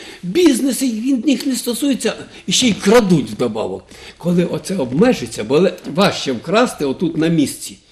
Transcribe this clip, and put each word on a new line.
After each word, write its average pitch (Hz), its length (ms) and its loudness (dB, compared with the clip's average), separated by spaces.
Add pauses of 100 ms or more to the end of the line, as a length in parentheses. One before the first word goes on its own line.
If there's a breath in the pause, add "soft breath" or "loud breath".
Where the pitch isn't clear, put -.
(240 loud breath)
бізнеси, 262 640 2
і 220 140 -4
він 254 260 0
їх 269 180 2
не 262 100 -2
стосується, 233 580 -2 (340 loud breath)
і 190 40 -2
ще 254 160 2
й 214 60 4
крадуть 180 580 4
вдобавок. 104 540 -4 (320 loud breath)
Коли 175 280 0
оце 170 300 -6
обмежиться, 139 680 0
бо 131 160 2
ле-, 180 140 4 (220)
важче 160 360 0
вкрасти 170 540 -2
отут 135 320 -2
на 156 100 2
місці, 151 500 -2 (140 soft breath)